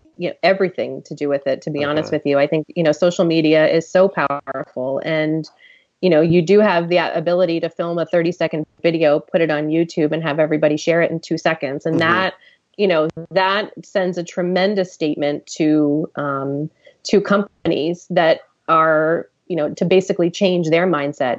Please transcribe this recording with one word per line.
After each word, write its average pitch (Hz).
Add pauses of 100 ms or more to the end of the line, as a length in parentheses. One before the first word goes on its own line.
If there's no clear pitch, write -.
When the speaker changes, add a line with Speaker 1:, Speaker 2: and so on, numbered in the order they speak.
(160)
Speaker 1:
you 175
know, -
everything 170
to -
do 147
with 139
it, 131
to 160
be 147
honest 151
Speaker 2:
Okay. 156
Speaker 1:
with 147
you. 139
I 143
think, 156
you 175
know, 151
social 175
media 156
is 160
so 190
powerful, 139
and 156 (560)
you 185
know, 151
you 170
do 196
have 175
the 175 (180)
ability 170
to 165
film 170
a 160
thirty-second 165 (160)
video, 160
put 175
it 160
on 151
YouTube, 160
and 160
have 156
everybody 156
share 170
it 165
in 165
two 160
seconds. 151
And 160
Speaker 2:
Mm-hmm. 165
Speaker 1:
that, 185 (420)
you 202
know, 160 (220)
that 190 (100)
sends 185
a 175
tremendous 185
statement 147 (120)
to, 151
um, 139 (360)
to 202
companies 170
that 170 (280)
are, 160 (160)
you 175
know, 151
to -
basically 180
change 175
their 165
mindset. 143